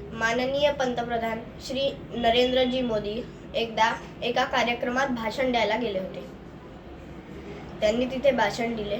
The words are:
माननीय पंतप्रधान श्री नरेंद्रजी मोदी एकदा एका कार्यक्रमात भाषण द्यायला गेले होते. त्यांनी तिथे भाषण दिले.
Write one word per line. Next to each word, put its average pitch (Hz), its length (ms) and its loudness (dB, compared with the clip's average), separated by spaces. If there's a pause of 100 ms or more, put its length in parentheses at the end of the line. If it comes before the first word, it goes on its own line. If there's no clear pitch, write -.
(140)
माननीय 254 580 2
पंतप्रधान 240 680 -2 (280)
श्री 269 220 0 (220)
नरेंद्रजी 247 680 4
मोदी 214 400 0 (340)
एकदा 226 360 2 (320)
एका 247 220 2
कार्यक्रमात 247 680 2
भाषण 233 360 0
द्यायला 220 260 4
गेले 208 220 0
होते. 180 300 -8 (1500)
त्यांनी 233 240 4
तिथे 262 260 4
भाषण 233 440 2
दिले. 208 240 -2